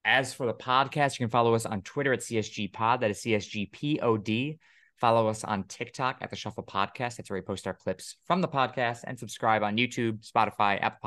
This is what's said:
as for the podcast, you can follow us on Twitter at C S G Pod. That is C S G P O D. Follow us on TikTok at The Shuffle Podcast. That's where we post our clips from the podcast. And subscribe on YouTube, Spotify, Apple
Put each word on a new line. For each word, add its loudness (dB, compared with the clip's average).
as 4
for -6
the 0
podcast, 0
you 0
can -2
follow 6
us 2
on -4
Twitter -2
at -2
C -2
S -2
G -6
Pod. 0
That 2
is -6
C 2
S 0
G -6
P -4
O 2
D. -2
Follow 4
us -4
on -2
TikTok -6
at -8
The -10
Shuffle -8
Podcast. -2
That's -14
where -4
we -10
post -6
our -4
clips -8
from 0
the 0
podcast. 0
And -10
subscribe 2
on 0
YouTube, -2
Spotify, 2
Apple -2